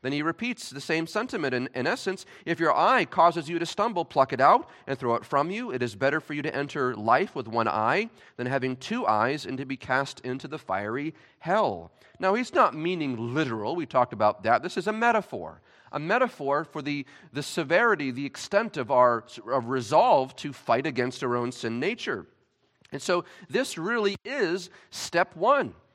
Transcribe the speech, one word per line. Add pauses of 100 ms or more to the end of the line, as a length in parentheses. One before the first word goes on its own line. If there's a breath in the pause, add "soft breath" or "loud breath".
Then
he
repeats
the
same
sentiment.
In,
in
essence, (180 loud breath)
"If
your
eye
causes
you
to
stumble,
pluck
it
out (180 loud breath)
and
throw
it
from
you.
It
is
better
for
you
to
enter
life
with
one
eye (260 loud breath)
than
having
two
eyes
and
to
be
cast
into
the
fiery (240 soft breath)
hell." (260 soft breath)
Now,
he's
not
meaning
literal.
We
talked
about
that.
This
is
a
metaphor, (320 soft breath)
a
metaphor
for
the, (260 loud breath)
the
severity,
the
extent
of
our
s-, (100)
of
resolve
to
fight
against
our
own
sin
nature. (680)
And
so (240 loud breath)
this
really
is (220 loud breath)
step
one. (200)